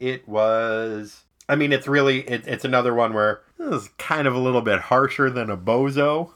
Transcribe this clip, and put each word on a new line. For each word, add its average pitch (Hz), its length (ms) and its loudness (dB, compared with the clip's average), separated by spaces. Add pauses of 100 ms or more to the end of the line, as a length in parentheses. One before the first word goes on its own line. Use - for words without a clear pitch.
it 127 260 -6
was, 110 960 -2 (260)
I 143 60 2
mean, 147 180 2
it's 131 120 0
really, 139 360 2
it, 120 260 -6
it's 117 160 -6
another 123 300 2
one 117 180 2
where 107 300 0 (160)
this 233 240 -4
is 104 60 -18 (100)
kind 151 280 -2
of 127 80 0
a 127 40 -2
little 127 240 2
bit 104 180 2
harsher 135 480 2
than 120 220 -4
a 98 80 -4
bozo, 139 760 0